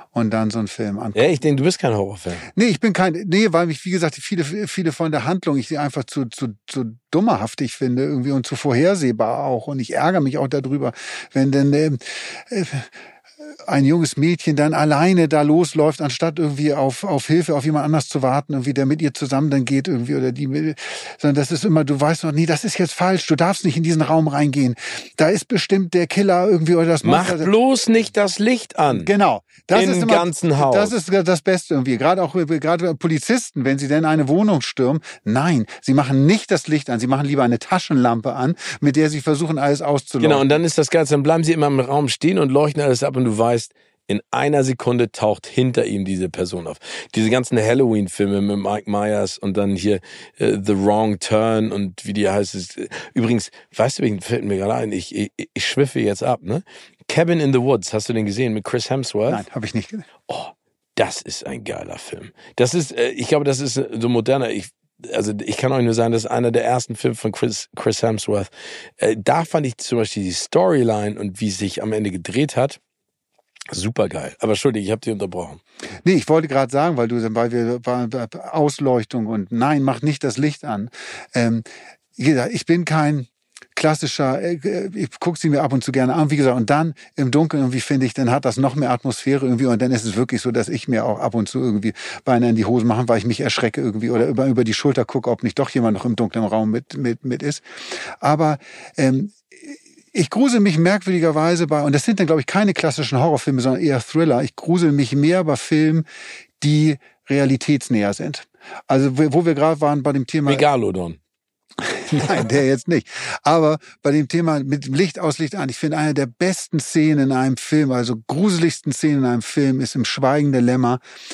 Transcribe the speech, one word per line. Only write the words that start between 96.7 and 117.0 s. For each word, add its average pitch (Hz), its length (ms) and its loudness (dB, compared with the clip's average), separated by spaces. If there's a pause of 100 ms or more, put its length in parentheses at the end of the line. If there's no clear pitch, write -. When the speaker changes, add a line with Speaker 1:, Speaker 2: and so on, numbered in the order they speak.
Speaker 1:
mit, 120 260 -4
mit 127 200 -6
ist. 147 180 -6 (580)
Aber, 151 380 2 (400)
ähm, 135 340 2 (800)
ich 185 160 0
grusel 247 300 4
mich 196 180 4
merkwürdigerweise 170 920 2
bei, 147 160 0
und 143 100 2
das 143 100 2
sind 220 160 2
dann, 180 80 2
glaub 160 120 4
ich, 135 60 -2
keine 196 280 2
klassischen 139 460 0
Horrorfilme, 143 420 2
sondern 131 200 0
eher 139 200 2
Thriller, 156 420 2
ich 131 120 -6
grusel 170 360 2
mich 139 240 0
mehr 165 280 4
bei 151 120 0
Filmen, 156 500 2 (580)
die 151 340 4 (320)
realitätsnäher 131 840 2
sind. - 300 -8 (440)
Also, 135 300 2
wo, 151 160 4
wo 170 120 4
wir 160 100 2
gerade 147 260 2
waren 147 220 0
bei 143 80 0
dem 135 160 -2
Thema 143 240 0
Speaker 2:
Megalodon. 101 640 0 (600)
Speaker 1:
<laughs> - 340 -8 (160)
Nein, 113 220 -2
der 139 180 2
jetzt 135 220 0
nicht. 147 180 0 (360)
Aber 156 340 4 (240)
bei 143 100 2
dem 147 160 2
Thema 165 320 0
mit 139 260 -4
dem 131 80 -4
Licht 160 260 0
aus, 151 180 -2
Licht 160 180 -4
an, 151 140 -4
ich 120 80 -8
finde, 156 200 -2
eine 151 160 0
der 139 120 0
besten 170 560 -2
Szenen 151 480 2